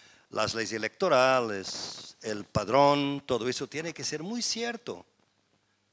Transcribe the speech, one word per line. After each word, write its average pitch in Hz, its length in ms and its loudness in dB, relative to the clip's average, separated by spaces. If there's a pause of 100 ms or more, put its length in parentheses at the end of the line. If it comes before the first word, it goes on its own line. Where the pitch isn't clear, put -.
(300)
las 107 240 0
leyes 110 180 -2
electorales, 120 1500 2
el 107 220 -4
padrón, 143 840 2
todo 123 220 -2
eso 123 200 -4
tiene 160 240 -8
que 147 100 -12
ser 151 200 -6
muy 220 200 -6
cierto 226 640 -6 (880)